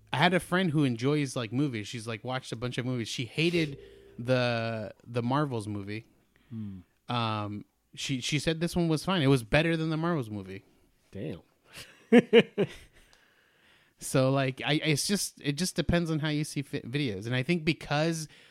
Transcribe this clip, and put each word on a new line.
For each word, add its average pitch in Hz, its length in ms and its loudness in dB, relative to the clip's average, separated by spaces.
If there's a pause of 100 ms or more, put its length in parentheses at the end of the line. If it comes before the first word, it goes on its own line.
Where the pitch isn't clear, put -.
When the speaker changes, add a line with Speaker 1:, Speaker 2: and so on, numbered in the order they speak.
(120)
Speaker 1:
I - 60 -2
had 175 180 6
a 175 40 4
friend 180 300 0
who 147 140 2
enjoys, 131 520 0
like, 120 160 -4
movies. 120 360 -2
She's, 113 200 -10
like, 113 160 -8
watched 127 280 -8
a 139 40 -8
bunch 117 220 -6
of 123 80 -2
movies. 123 220 -2
She - 180 -4
hated 160 520 0 (420)
the, 117 760 0 (140)
the 117 160 -4
Marvels 123 440 0
movie. 104 380 -6 (460)
Speaker 2:
Hmm. 104 280 -10 (300)
Speaker 1:
Um, 107 560 -2 (300)
she, 131 260 -4
she 151 160 -2
said 165 220 0
this 170 160 -2
one 170 120 2
was 156 160 0
fine. 185 200 0
It 131 40 4
was 139 140 6
better 160 340 2
than 160 140 -2
the 156 80 -2
Marvels 160 320 -2
movie. 98 340 -10 (480)
Speaker 2:
Damn. 160 300 -8 (680)
<laughs> 240 100 12 (1800)
Speaker 1:
So, 131 320 2
like, 135 340 0
I, 139 80 2 (100)
it's 147 240 2
just, - 340 -2
it 147 120 0
just 170 240 -4
depends 170 340 2
on 160 80 0
how 156 80 -2
you 151 160 0
see - 180 -6
fi-, 135 200 -6
videos. 117 440 -4
And 120 80 -2
I 127 80 2
think 175 220 0
because 156 640 0 (240)